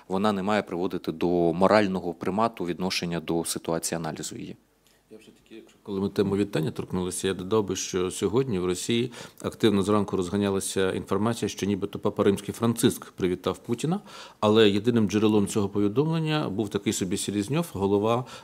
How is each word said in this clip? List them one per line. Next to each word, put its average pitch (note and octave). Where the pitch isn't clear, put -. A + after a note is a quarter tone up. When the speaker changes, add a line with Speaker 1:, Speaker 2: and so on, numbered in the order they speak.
Speaker 1:
вона G2
не G2
має G2+
приводити F2
до E2+
морального F#2
примату G#2
відношення F2
до E2
ситуації, -
аналізу D#2
її. -
Speaker 2:
Я A2
все-таки, -
якщо, -
коли G2
ми G2
тему G2
вітання G2
торкнулися, F#2
я F#2+
додав G2
би, F#2+
що F#2
сьогодні G#2
в F2+
Росії A#2
активно G2+
зранку G2+
розганялася F#2+
інформація, G#2
що -
нібито G2+
Папа G#2
Римський G2
Франциск A#2
привітав F2+
Путіна, D3+
але G#2+
єдиним G#2
джерелом G#2
цього G2
повідомлення D3+
був G2+
такий G#2
собі G2
Селізньов, G#2
голова, G2+